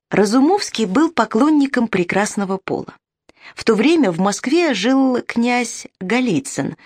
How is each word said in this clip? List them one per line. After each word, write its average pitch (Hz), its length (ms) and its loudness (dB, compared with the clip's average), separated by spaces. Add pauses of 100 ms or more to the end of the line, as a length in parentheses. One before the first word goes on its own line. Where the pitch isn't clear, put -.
Разумовский 226 760 0
был 285 260 0
поклонником 269 760 0
прекрасного 190 720 -2
пола. - 380 -8 (600)
В - 80 -14
то 226 100 2
время 254 380 4
в 165 80 -4
Москве 262 560 0
жил 254 460 2
князь 240 640 -2 (120)
Голицын, 185 880 -2